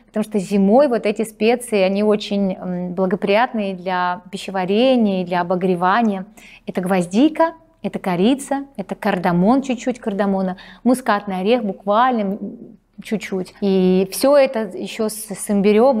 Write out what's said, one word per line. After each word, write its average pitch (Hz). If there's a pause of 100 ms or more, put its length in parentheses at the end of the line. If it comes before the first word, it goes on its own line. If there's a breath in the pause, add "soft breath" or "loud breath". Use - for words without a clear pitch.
потому -
что 214
зимой 202
вот 226
эти 208
специи, 220
они 196
очень, 202
м, 180
благоприятные 202
для 180 (100)
пищеварения 202
и -
для 175
обогревания. 185 (380 loud breath)
Это 196
гвоздика, 202 (280)
это 202
корица, 269 (100)
это 196
кардамон, 190
чуть-чуть 247
кардамона, 190 (280 loud breath)
мускатный 208
орех 226
буквально, 214
м, 196 (640)
чуть-чуть. 185
И 190
все 277
это 269 (180)
еще 208
с, -
с -
имбирем 214